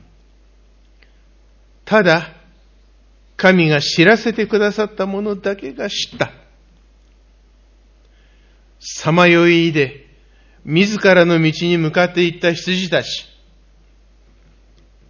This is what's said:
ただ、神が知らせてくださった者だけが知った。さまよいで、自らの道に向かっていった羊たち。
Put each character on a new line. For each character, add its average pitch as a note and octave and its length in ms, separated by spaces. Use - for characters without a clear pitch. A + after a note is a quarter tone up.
た G#3 200
だ、 E3+ 300
神 F#3 320
が D3 120
知 - 220
ら G#3+ 140
せ A3+ 160
て A3 140
く A3 100
だ G#3 140
さ G#3+ 140
っ G#3 100
た F#3+ 100
者 G3+ 300
だ G3 200
け C4 160
が A#3+ 180
知 - 260
っ - 20
た。 - 140
さ - 320
ま F3 160
よ E3+ 200
い E3+ 240
で、 C#3+ 360
自 G3+ 320
ら F3+ 260
の E3+ 180
道 D#3 240
に F3 120
向 D#3 140
か F3+ 140
っ F3 80
て F3 120
い E3+ 120
っ - 20
た F3 120
羊 F3+ 380
た D3 140
ち。 - 240